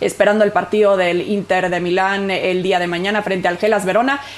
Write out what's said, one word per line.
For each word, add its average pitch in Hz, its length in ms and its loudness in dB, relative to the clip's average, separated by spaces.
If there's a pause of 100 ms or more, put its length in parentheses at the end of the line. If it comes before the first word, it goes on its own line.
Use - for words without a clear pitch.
esperando 208 420 0
el 202 80 2
partido 202 460 2
del 175 240 0
Inter 185 480 -2
de 175 100 -2
Milán 190 520 0
el 185 320 -2
día 185 160 2
de 175 80 -2
mañana 196 340 -2
frente 190 260 -2
al 175 140 0
Hellas 214 240 2
Verona. 240 340 2 (180)